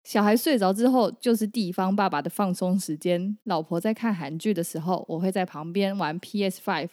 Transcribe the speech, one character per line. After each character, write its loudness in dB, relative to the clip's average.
小 2
孩 6
睡 2
着 4
之 2
后 4
就 0
是 0
地 -2
方 0
爸 2
爸 -2
的 -4
放 -2
松 0
时 -2
间， -2
老 -2
婆 -2
在 0
看 -2
韩 -6
剧 0
的 0
时 -6
候， -2
我 -4
会 2
在 0
旁 -10
边 0
玩 -2
P -4
S -2
five -2